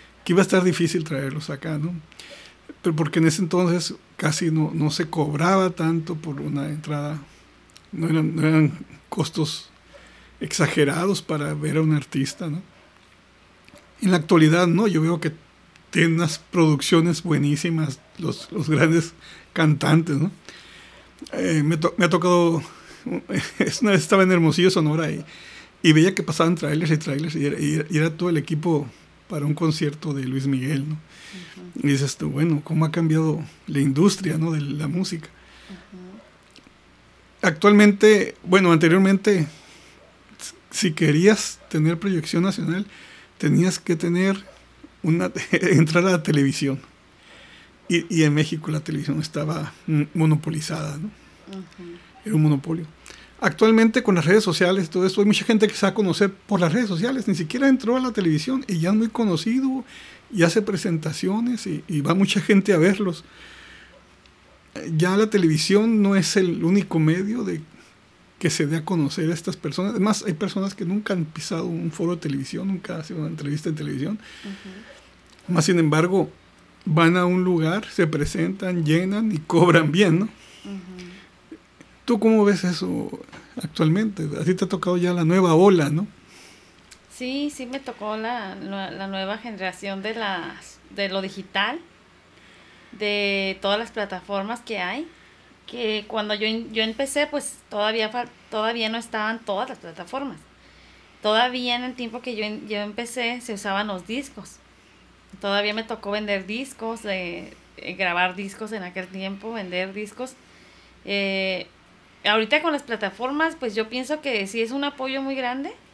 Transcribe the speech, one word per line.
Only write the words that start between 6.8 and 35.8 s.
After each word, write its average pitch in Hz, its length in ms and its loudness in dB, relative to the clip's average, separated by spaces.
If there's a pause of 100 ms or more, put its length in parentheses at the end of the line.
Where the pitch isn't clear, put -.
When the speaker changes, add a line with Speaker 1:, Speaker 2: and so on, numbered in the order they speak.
Speaker 1:
no 165 160 -4
eran, 160 280 0
no 156 120 0
eran 156 240 4 (380)
costos - 600 -4 (720)
exagerados 160 840 0
para 151 320 -4
ver 147 240 -2
a 160 40 4
un 156 120 4
artista, 143 540 -4
¿no? 156 140 -6 (1400)
En 185 120 2
la 180 60 6
actualidad, 160 500 6
no, 175 180 4
yo 165 160 2
veo 165 180 0
que 156 120 -4 (580)
tienen 165 260 2
unas 165 220 0
producciones 165 840 2
buenísimas, 151 760 0 (200)
los, - 320 -6
los 156 180 -4
grandes 160 440 2 (400)
cantantes, 156 640 2
¿no? 165 140 0 (1000)
Eh, 156 300 0
me 160 140 2
to-, 165 200 0
me 180 80 4
ha 165 40 0
tocado, 175 520 4 (440)
<laughs> - 540 -6
es - 220 -2
una 208 100 4
vez 180 100 4
estaba 190 220 4
en 185 80 4
Hermosillo, 175 380 4
Sonora, 160 420 0
y, 160 120 -8 (580)
y 160 120 6
veía 170 220 6
que 185 80 -2
pasaban 165 320 0
trailers 156 360 -2
y 151 60 4
trailers, 151 380 -6
y 143 100 -2
era, 143 140 -4
y 151 160 0
era, 156 140 -2
y 165 80 0
era 160 140 2
todo 175 180 -4
el 165 80 2
equipo 151 500 -2 (420)
para 147 160 -4
un 151 80 0
concierto 151 600 -2
de 135 120 -4
Luis 131 220 -4
Miguel, 139 400 -2
¿no? 156 80 -6
Speaker 2:
Ujú. 175 920 -10
Speaker 1:
Y 143 40 4
dices 139 260 0
tú, 151 120 -6
"Bueno, 147 340 0
¿cómo 156 220 0
ha 156 60 -2
cambiado 160 520 0 (240)
la 147 120 -2
industria, 156 580 2
¿no? 160 140 0
de 151 100 -2
la 143 260 -4
música?". 170 420 -6 (400)
Speaker 2:
Ujú. - 1800 -14